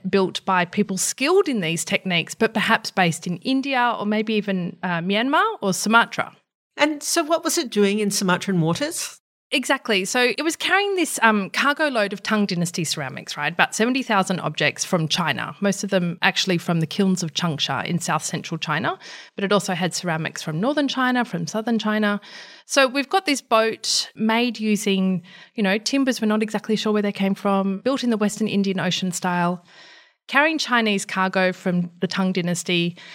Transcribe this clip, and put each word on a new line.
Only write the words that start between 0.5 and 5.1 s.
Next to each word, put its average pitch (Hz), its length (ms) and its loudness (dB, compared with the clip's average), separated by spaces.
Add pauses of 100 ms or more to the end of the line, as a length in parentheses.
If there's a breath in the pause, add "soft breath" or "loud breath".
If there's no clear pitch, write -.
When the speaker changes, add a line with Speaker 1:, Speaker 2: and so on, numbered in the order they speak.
Speaker 1:
people 196 320 -2
skilled 339 520 2
in 226 120 0
these 165 220 -2
techniques, 175 520 -2
but 226 180 0
perhaps 214 380 0
based 175 340 0
in 175 120 -4
India 262 640 0
or 214 60 -4
maybe 214 300 0
even, 190 480 -2
uh, 180 160 -2
Myanmar 277 640 0